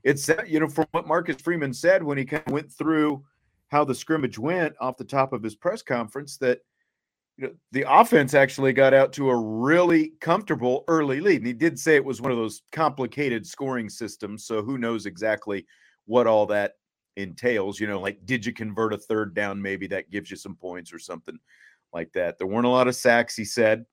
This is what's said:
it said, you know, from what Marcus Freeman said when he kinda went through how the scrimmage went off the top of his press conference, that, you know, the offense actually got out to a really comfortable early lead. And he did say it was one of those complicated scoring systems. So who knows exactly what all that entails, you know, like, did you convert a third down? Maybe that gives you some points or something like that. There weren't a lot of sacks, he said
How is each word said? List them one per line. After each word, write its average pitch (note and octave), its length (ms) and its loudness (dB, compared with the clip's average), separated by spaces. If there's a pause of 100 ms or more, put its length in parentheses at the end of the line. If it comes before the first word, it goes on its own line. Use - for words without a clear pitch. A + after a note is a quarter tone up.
it C#3+ 140 2
said, D#3+ 300 0
you D#3 120 2
know, D#3 80 0
from D#3 220 -2
what E3 160 -4
Marcus E3+ 340 -2
Freeman D#3 320 -4
said F3+ 300 2
when C#3+ 160 -4
he C3+ 80 -4
kinda D3+ 260 -6
went D3 180 -6
through D3+ 540 -2 (440)
how D3 160 2
the C3+ 100 -2
scrimmage B2+ 440 -4
went D#3+ 420 -2
off B2+ 180 -4
the - 60 -12
top C3+ 280 0
of A2 100 -6
his A2 120 -8
press G3+ 280 -6
conference, C#3 560 -8
that, B2 220 0 (760)
you C3 100 -8
know, - 80 -10 (180)
the C3+ 160 -2
offense D3 460 6
actually C3+ 380 4
got C3+ 220 6
out C3+ 200 6
to C#3 160 0
a B2 60 4
really D#3 840 2
comfortable D#3 680 0
early D3 320 2
lead. F3+ 180 4
And G#2+ 80 -6
he B2+ 60 -4
did C3 260 0
say D#3 180 4
it C3+ 80 4
was B2 160 -6
one C3 120 -2
of A#2 60 0
those A2 240 -6 (100)
complicated C#3 760 -2
scoring B2+ 440 -8
systems. G#2 540 -12
So A2 180 -4
who B2+ 160 -6
knows A#2 280 -4
exactly G2+ 600 -4 (400)
what A#2 200 2
all G#2+ 200 4
that G#2 280 -2 (420)
entails, G2 600 -4
you G#2+ 80 -4
know, G2+ 140 -6
like, G2 240 -8
did A#2 220 -4
you A#2+ 80 -6
convert A2 400 -4
a G2+ 40 -8
third G#2+ 360 -4
down? G2+ 260 -4
Maybe G2 280 -6
that F#2+ 220 -6
gives F#2+ 200 -8
you F#2 80 -12
some G2 180 -16
points F2+ 360 -14
or E2 60 -18
something E2+ 400 -16 (540)
like E2+ 200 -8
that. F2 260 -4
There F#2+ 80 -4
weren't A#2 200 0
a B2 40 4
lot B2+ 180 4
of B2 80 -2
sacks, A#2+ 400 2
he A2 80 -6
said A2+ 480 2